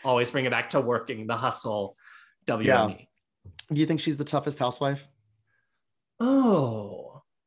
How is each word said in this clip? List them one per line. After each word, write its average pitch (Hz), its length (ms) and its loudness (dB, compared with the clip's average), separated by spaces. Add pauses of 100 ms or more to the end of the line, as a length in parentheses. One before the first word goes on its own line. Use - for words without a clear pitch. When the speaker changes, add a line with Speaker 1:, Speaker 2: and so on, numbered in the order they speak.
Speaker 1:
always 123 260 2
bring 135 160 -2
it 123 60 0
back 120 200 -2
to 143 100 2
working, 117 440 -2
the 117 100 -4
hustle, 113 600 -4 (480)
W 113 260 2
M 113 200 4
E." - 20 -8
Speaker 2:
Yeah. - 580 -20 (220)
Do 147 80 2
you 156 60 2
think 156 140 0
she's 151 180 -2
the 147 40 -2
toughest 143 360 -4
housewife? 139 480 -2 (1120)
Speaker 1:
Oh, 151 1040 0 (240)